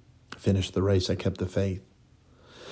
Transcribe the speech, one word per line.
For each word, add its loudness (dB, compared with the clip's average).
I -16
finished 0
the 2
race, 2
I 2
kept -4
the -2
faith. -2